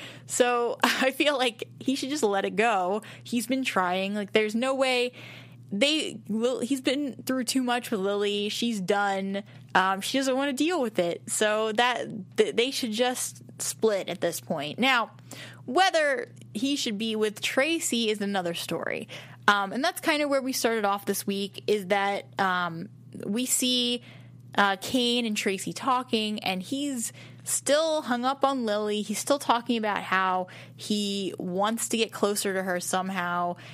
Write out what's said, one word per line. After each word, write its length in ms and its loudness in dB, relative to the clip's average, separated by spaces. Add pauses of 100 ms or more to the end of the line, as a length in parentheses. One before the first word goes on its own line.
(260)
So 520 2
<laughs> 40 2
I 280 2
feel 260 2
like 320 -2 (100)
he 160 -2
should 140 -4
just 140 -2
let 220 2
it 100 -4
go. 460 2 (220)
He's 240 -4
been 160 0
trying. 520 0
Like, 180 -2
there's 220 2
no 200 0
way 380 2 (580)
they, 480 2 (100)
Lil-, 300 0
he's 220 -2
been 440 -2
through 200 0
too 180 0
much 280 0
with 80 0
Lily. 500 0
She's 320 -2
done. 640 0 (300)
Um, 280 4
she 160 -2
doesn't 180 2
wanna 180 0
deal 280 0
with 180 -2
it. 280 -2
So 460 0
that, 340 2 (300)
th-, 180 4
they 160 2
should 200 -4
just 500 0 (200)
split 480 0
at 120 -6
this 200 -2
point. 380 -4
Now, 320 2 (540)
whether 640 2 (220)
he 220 -2
should 220 -2
be 180 -2
with 260 -2
Tracy 680 0
is 120 -2
another 320 0
story. 540 -4 (400)
Um, 240 4
and 120 -2
that's 180 -2
kinda 260 2
where 140 2
we 120 -2
started 320 2
off 200 0
this 200 -2
week, 420 -4
is 200 0
that, 400 0 (120)
um, 500 0 (360)
we 200 -2
see, 560 0 (560)
uh, 200 4
Kane 480 2
and 100 -2
Tracy 380 -2
talking, 640 0
and 240 -2
he's 480 -4 (320)
still 600 2
hung 220 0
up 180 0
on 220 2
Lily. 360 0
He's 180 -4
still 200 2
talking 380 2
about 240 0
how 460 2 (280)
he 640 -2
wants 520 0
to 80 2
get 140 0
closer 420 0
to 100 -2
her 160 -2
somehow. 800 -2 (160)